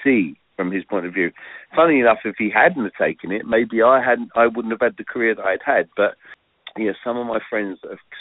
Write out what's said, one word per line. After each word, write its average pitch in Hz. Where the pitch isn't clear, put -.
see 104
from 90
his 95
point 92
of 90
view. 90
Funny 160
enough, 117
if 104
he 107
hadn't 143
have 98
taken 80
it, 107
maybe 113
I 127
hadn't, 120
I 117
wouldn't 113
have 110
had 113
the 110
career 117
that 101
I'd 95
had. 107
But, 101
you 110
know, 95
some 120
of 120
my 113
friends 101
that -
have 98